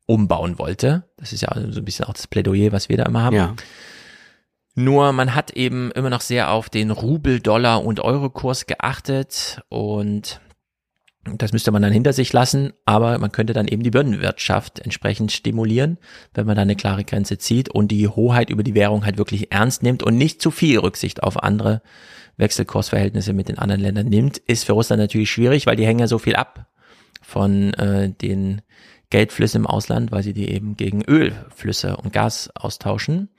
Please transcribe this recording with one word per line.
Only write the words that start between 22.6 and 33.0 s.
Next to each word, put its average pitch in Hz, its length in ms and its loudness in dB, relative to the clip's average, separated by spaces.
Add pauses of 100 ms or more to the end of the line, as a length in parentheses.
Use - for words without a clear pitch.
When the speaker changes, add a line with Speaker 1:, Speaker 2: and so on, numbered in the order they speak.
Speaker 1:
mit 95 140 -2
den - 100 -6
anderen 98 240 0
Ländern 101 240 0
nimmt, 113 320 2
ist - 260 -2
für - 80 0
Russland 110 300 2
natürlich 107 280 0
schwierig, 127 360 2
weil 110 100 4
die 110 80 2
hängen 113 160 4
ja 120 60 4
so 113 120 0
viel - 180 0
ab - 360 -6 (480)
von, 101 540 0
äh, 98 340 0
den 95 540 -4 (480)
Geldflüssen 107 520 2
im - 40 0
Ausland, 113 460 -2
weil 98 100 -2
sie 101 100 -6
die 101 180 -6
eben 104 280 -6
gegen 101 260 -2
Ölflüsse 104 920 -2
und - 160 -10
Gas 110 400 -2
austauschen. 147 760 -4 (100)